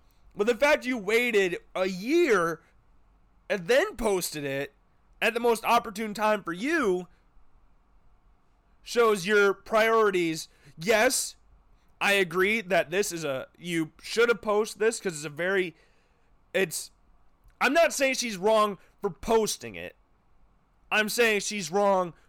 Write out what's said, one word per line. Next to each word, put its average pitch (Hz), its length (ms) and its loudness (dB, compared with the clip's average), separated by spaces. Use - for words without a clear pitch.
But 208 120 0
the 240 80 2
fact 277 280 2
you 254 140 -2
waited 208 640 0
a 185 100 0
year 190 720 0
and 180 160 -4
then 285 300 0
posted 185 460 -2
it 139 300 -6
at 220 140 0
the 233 40 -2
most 233 240 0
opportune 220 520 -2
time 214 260 0
for 165 120 -8
you 202 540 -2
shows 214 460 0
your 202 260 4
priorities. 208 920 0
Yes, 220 600 0
I 202 120 2
agree 190 480 0
that 175 280 0
this 190 220 -2
is 165 120 -8
a, 135 220 -6
you 165 320 -4
should 233 280 0
have 240 120 0
posted 214 380 -2
this 220 200 0
'cause 185 140 -6
it's 147 100 -12
a 160 60 -10
very, 180 460 -2
it's, 185 380 -4
I'm 247 120 2
not 320 200 4
saying 262 220 0
she's 226 220 -4
wrong 208 420 2
for 202 100 -2
posting 202 640 -2
it. 85 200 -12
I'm 214 180 0
saying 214 320 0
she's 196 280 -8
wrong 190 440 2